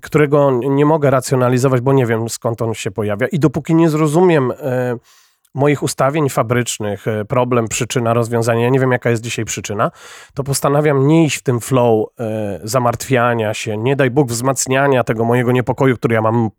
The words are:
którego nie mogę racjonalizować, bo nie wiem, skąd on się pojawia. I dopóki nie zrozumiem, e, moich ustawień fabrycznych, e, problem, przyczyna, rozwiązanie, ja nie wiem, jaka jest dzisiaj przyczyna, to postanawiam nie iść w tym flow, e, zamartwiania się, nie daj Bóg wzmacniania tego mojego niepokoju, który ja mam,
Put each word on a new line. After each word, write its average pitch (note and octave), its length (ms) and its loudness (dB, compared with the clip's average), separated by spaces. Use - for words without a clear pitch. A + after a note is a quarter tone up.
którego C#3+ 500 4
nie C#3 340 2
mogę D3 240 2
racjonalizować, B2+ 720 2
bo C3+ 120 2
nie C3+ 120 4
wiem, A2+ 240 -2
skąd A2+ 320 -6
on A2+ 120 -2
się - 180 -8
pojawia. G#2 360 -2
I D#3+ 120 -4
dopóki D3+ 360 0
nie E3 140 4
zrozumiem, D3+ 640 2
e, B2 460 -4
moich C#3 280 0
ustawień C#3+ 460 -2
fabrycznych, A2+ 800 -4
e, G#2+ 180 -4
problem, B2 420 0
przyczyna, A#2 460 -2
rozwiązanie, A#2 500 0
ja A#2+ 60 2
nie C3+ 100 2
wiem, C3 120 2
jaka B2 180 0
jest A#2 120 0
dzisiaj A#2 240 -6
przyczyna, A2 460 -4
to C#3 100 -6
postanawiam C#3+ 640 0
nie E3 180 4
iść C#3 120 -2
w - 60 -14
tym A#2+ 160 0
flow, A#2 460 2
e, G#2+ 440 -6
zamartwiania A#2+ 920 0
się, G#2+ 240 -6
nie B2 180 0
daj C3 160 2
Bóg C3 180 0
wzmacniania C3 760 0
tego A2+ 220 -2
mojego A#2+ 260 2
niepokoju, B2+ 460 0
który A2+ 180 0
ja A2 60 2
mam, A2 380 0